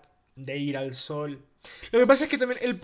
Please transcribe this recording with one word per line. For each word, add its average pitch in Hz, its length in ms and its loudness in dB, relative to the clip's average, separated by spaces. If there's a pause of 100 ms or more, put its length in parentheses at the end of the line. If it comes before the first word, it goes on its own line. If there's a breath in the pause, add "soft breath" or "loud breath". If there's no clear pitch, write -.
(360)
de 135 220 -10
ir 143 200 -2
al 135 180 -6
sol. 147 460 -8 (500 loud breath)
Lo 233 80 6
que 247 80 8
pasa 269 180 8
es 302 40 -6
que 285 80 0
también 247 260 -2
el, 240 200 -2